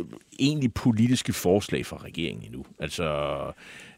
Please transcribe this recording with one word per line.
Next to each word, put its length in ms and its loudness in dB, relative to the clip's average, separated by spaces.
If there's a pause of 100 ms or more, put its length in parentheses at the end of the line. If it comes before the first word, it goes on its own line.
(400)
egentlig 340 2
politiske 580 2
forslag 540 2
fra 180 -12
regeringen 400 -6
endnu. 200 -12 (160)
Altså, 560 -2 (600)